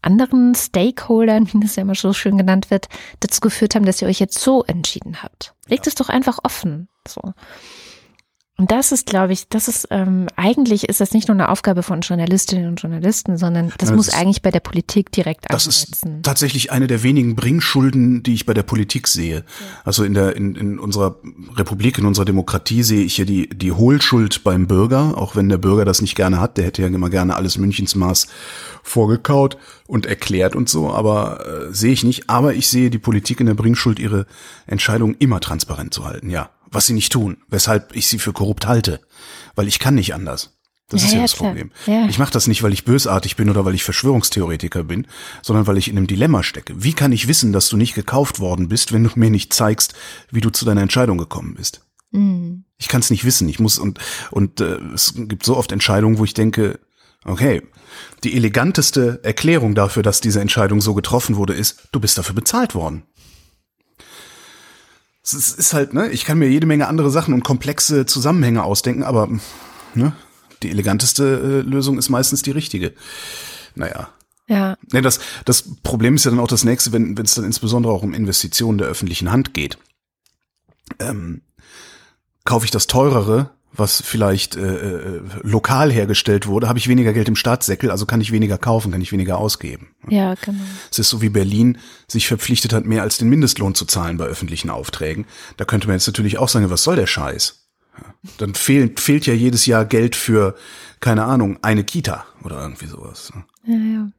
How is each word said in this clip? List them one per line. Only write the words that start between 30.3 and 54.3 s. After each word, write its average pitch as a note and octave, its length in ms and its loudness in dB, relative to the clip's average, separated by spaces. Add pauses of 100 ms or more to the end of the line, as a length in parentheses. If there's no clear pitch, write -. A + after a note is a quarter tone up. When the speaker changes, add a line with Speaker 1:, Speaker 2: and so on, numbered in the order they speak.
Speaker 2:
und - 140 0
so, D#2 220 0
aber, G#2+ 540 -2 (240)
äh, F#2+ 40 -14
sehe A2 200 2
ich - 100 0
nicht. - 260 0
Aber B2 240 2
ich A#2+ 140 0
sehe B2 240 4
die A2+ 80 -2
Politik A2 400 0
in A#2+ 80 4
der A2 80 4
Bringschuld, A2+ 420 2
ihre G2+ 300 -2 (400)
Entscheidungen G#2+ 500 0
immer A#2 220 2
transparent D#2+ 560 -6
zu - 100 -12
halten, - 240 -10
ja. D#2+ 220 -6 (220)
Was G#2 120 2
sie B2 80 2
nicht G#2+ 180 0
tun, G2+ 240 0 (140)
weshalb G#2+ 480 0
ich - 100 -2
sie A2+ 100 0
für G#2 140 -4
korrupt G2+ 340 -2
halte. G#2 360 0 (540)
Weil G2+ 120 -2
ich G#2 100 -2
kann C3+ 160 2
nicht F#2 200 2
anders. E2 440 -10 (300)
Das G3+ 140 0
Speaker 1:
Ja, G3 60 2
Speaker 2:
ist G#3+ 40 4
ja A3 60 2
Speaker 1:
ja, A#3+ 80 2
Speaker 2:
das A#3 80 0
Speaker 1:
klar. G#3 160 -2
Speaker 2:
Problem. - 220 -8 (140)
Speaker 1:
Ja. A3 220 2
Speaker 2:
Ich G2 100 0
mach C3+ 140 2
das - 160 0
nicht, A2+ 160 2
weil G#2 80 2
ich - 140 -2
bösartig G2 500 0
bin G#2 140 2
oder G2 160 2
weil F#2+ 100 0
ich - 80 -2
Verschwörungstheoretiker F2+ 1000 -2
bin, F2 200 -4 (360)
sondern G#2 260 2
weil G2 100 2
ich F#2+ 120 0
in G#2 80 -2
einem F#2+ 100 2
Dilemma G2+ 360 2
stecke. - 380 -8
Wie D3+ 120 0
kann C#3+ 180 2
ich A2+ 160 0
wissen, B2 240 2
dass G2 160 2
du - 80 -2
nicht A#2 180 2
gekauft C3 460 -2
worden F2+ 300 -2
bist, A2 240 -2
wenn A2+ 100 4
du A2+ 120 4
mir A2+ 140 4
nicht G#2 240 0
zeigst, - 420 0 (360)
wie A#2 80 0
du A2 100 2
zu - 140 -4
deiner G#2 180 4
Entscheidung G2 360 2
gekommen D#2+ 380 -8
bist? - 260 -10 (300)
Speaker 1:
Mhm. F3+ 520 0 (140)
Speaker 2:
Ich - 100 -12
kann's A#2+ 220 2
nicht A2+ 160 0
wissen. F#2+ 240 2
Ich D2+ 100 -8
muss A2 180 2
und, G2 220 -4 (320)